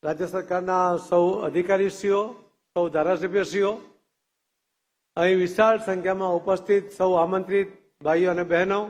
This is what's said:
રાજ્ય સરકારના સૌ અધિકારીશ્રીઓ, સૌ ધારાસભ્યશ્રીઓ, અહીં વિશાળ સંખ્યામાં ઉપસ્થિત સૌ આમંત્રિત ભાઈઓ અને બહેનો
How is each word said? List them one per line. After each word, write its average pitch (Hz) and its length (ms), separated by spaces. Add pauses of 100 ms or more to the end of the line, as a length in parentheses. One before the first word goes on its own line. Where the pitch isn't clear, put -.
રાજ્ય 160 260
સરકારના 180 680 (100)
સૌ 175 160 (240)
અધિકારીશ્રીઓ, 190 720 (560)
સૌ 175 80 (100)
ધારાસભ્યશ્રીઓ, 185 800 (1400)
અહીં 185 280
વિશાળ 214 360
સંખ્યામાં 190 580
ઉપસ્થિત 190 540
સૌ 185 220
આમંત્રિત 190 560 (340)
ભાઈઓ 170 260
અને 175 140
બહેનો 185 460